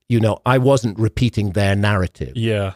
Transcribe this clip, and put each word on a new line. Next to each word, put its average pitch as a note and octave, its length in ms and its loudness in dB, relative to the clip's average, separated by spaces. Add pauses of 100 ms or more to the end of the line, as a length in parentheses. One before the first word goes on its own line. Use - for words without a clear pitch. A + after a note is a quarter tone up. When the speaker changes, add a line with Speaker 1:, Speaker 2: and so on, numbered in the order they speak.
Speaker 1:
you A#2 140 0
know, G#2 240 0
I B2+ 140 2
wasn't B2+ 400 2
repeating G#2+ 540 -2
their G2 220 0
narrative. G2 600 -2
Speaker 2:
Yeah. G#2 400 -2